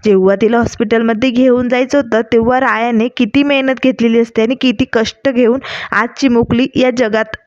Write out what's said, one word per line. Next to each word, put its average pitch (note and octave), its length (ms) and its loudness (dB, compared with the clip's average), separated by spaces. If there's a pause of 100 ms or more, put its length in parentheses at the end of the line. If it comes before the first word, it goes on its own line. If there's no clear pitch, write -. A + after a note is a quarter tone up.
जेव्हा G3 320 4
तिला A3+ 220 0
हॉस्पिटलमध्ये A3+ 720 -2
घेऊन B3 380 2
जायचं B3+ 300 0
होतं, A#3 220 -2 (120)
तेव्हा A#3 280 2
रायाने A#3 480 0
किती B3 340 0
मेहनत C4+ 400 0
घेतलेली A#3 380 2
असते A3+ 220 0
आणि A#3 120 0
किती B3+ 380 -2
कष्ट - 360 -2
घेऊन A#3+ 300 0 (340)
आज A3+ 160 0 (120)
चिमुकली A#3+ 560 0
या B3+ 200 0
जगात A3 400 -2 (100)